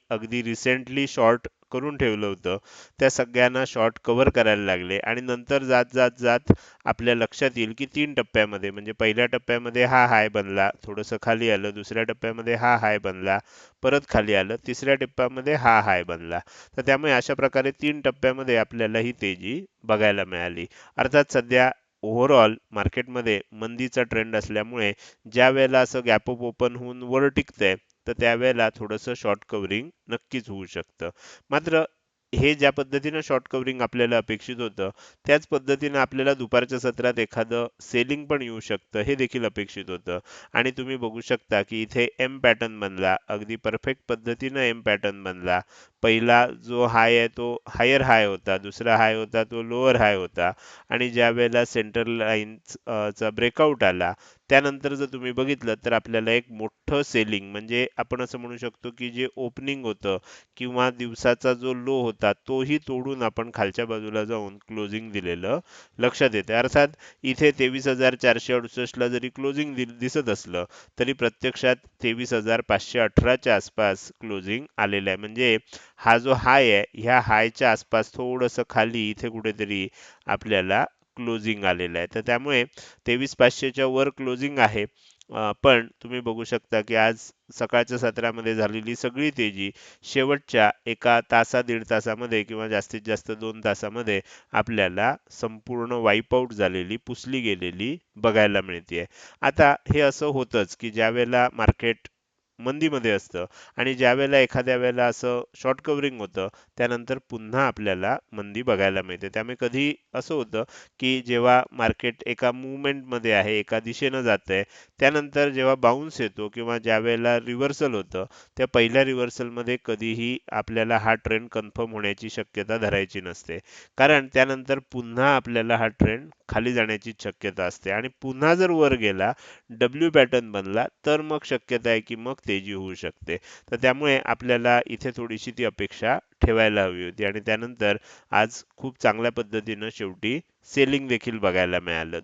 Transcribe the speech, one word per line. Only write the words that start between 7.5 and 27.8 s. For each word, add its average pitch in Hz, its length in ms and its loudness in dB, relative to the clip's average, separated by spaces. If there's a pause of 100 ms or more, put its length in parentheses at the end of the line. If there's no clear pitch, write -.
येईल 113 220 -2
की 139 80 -6
तीन 147 280 -4
टप्प्यामध्ये, 104 580 -2
म्हणजे 104 200 -10
पहिल्या 110 340 0
टप्प्यामध्ये 120 580 0
हा 127 220 6
हाय 110 240 4
बनला, 98 420 0 (120)
थोडंसं 107 380 -6
खाली 113 280 0
आलं, 104 200 0
दुसऱ्या 104 340 -4
टप्प्यामध्ये 113 500 -4
हा 120 240 4
हाय 107 200 0
बनला, 95 420 -2 (420)
परत 139 280 2
खाली 107 240 2
आलं, 98 220 2 (120)
तिसऱ्या 135 280 -8
टप्प्यामध्ये 131 580 -4
हा 120 260 4
हाय 95 240 2
बनला. 85 360 -8 (380)
तर 131 40 -2
त्यामुळे 139 300 2
अशा 127 220 2
प्रकारे 135 380 0
तीन 147 300 -4
टप्प्यामध्ये 131 560 0
आपल्याला 113 420 0
ही 120 120 -2
तेजी 104 540 -6 (180)
बघायला 104 420 2
मिळाली. 87 400 -6 (320)
अर्थात 135 320 4
सध्या 127 420 2 (340)
overall 117 480 6 (180)
मार्केटमध्ये 113 720 -2 (100)
मंदीचा 117 520 -4
ट्रेंड 113 320 -2
असल्यामुळे 107 580 -2 (380)
ज्या 123 180 6
वेळेला 131 300 4
असं 127 260 0
गॅप 113 260 2
अप 120 100 -8
ओपन 120 340 -2
होऊन 123 280 -12
वर 131 240 2
टिकतंय, 107 480 0 (320)